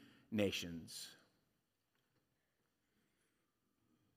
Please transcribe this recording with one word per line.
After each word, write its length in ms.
nations. 760